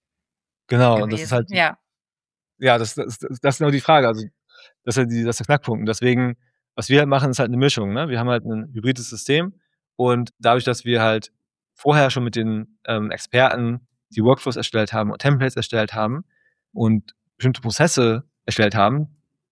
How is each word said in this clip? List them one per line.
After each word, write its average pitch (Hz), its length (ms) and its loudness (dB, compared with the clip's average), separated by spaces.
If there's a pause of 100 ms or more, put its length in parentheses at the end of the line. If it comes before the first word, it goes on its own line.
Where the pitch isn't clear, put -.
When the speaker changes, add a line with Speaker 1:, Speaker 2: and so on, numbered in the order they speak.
(680)
Speaker 1:
Genau, 120 360 4
und 107 80 -6
das 110 80 -4
ist 160 100 -8
Speaker 2:
gewesen. 127 60 0
Speaker 1:
halt 120 160 -2
die 190 60 -6
Speaker 2:
Ja. 170 200 0 (800)
Speaker 1:
Ja, 123 200 4
das, 113 180 -4
das, 131 240 -8
das, 131 220 -10
das 139 140 0
ist - 40 -8
genau 147 100 2
die 139 120 0
Frage. 147 260 4
Also, 110 180 -4 (600)
das 120 100 -4
ist - 20 -4
halt 123 140 0
die, 117 120 -2
das 113 120 -2
ist - 40 -10
der - 60 -10
Knackpunkt. 123 360 -2
Und 107 60 -4
deswegen, 123 500 0 (380)
was - 120 -8
wir 139 120 4
halt 147 100 2
machen, 139 220 2
ist 120 80 -2
halt 117 100 0
eine 123 80 -2
Mischung, 117 360 0
ne? 147 140 -4
Wir 127 100 -4
haben 120 120 -2
halt 120 160 -2
ein 113 280 -8
hybrides 123 360 -4
System 160 440 -2 (440)
und 120 420 0
dadurch, 117 240 2
dass 120 220 -2
wir 120 160 0
halt 110 320 0 (400)
vorher 147 360 4
schon 127 140 -2
mit 113 140 -6
den, 110 500 -4
ähm, 107 240 -2
Experten 123 760 0 (220)
die 110 140 -2
Workflows 127 320 2
erstellt 110 380 -2
haben 107 180 -2
und 101 80 -10
Templates 131 380 0
erstellt 113 360 -2
haben 110 300 -4 (480)
und 110 420 0 (220)
bestimmte 131 240 -2
Prozesse 120 640 0 (220)
erstellt 107 280 0
haben, 113 440 0 (340)